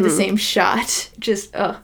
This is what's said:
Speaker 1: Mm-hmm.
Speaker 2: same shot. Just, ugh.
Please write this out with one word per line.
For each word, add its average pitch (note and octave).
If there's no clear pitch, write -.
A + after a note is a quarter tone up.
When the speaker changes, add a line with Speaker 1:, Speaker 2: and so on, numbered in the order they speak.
Speaker 1:
Mm-hmm. D3+
Speaker 2:
same F#3+
shot. -
Just, G#3+
ugh. G3+